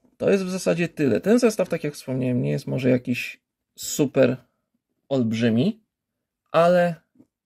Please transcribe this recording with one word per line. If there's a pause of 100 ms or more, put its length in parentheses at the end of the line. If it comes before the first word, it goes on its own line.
(180)
to
jest
w
zasadzie
tyle.
Ten
zestaw,
tak
jak
wspomniałem,
nie
jest
może
jakiś (340)
super (720)
olbrzymi, (680)
ale (500)